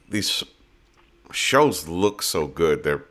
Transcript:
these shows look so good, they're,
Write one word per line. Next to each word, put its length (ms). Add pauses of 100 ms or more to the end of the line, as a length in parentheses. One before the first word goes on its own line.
these 320 (880)
shows 560
look 340
so 260
good, 360
they're, 280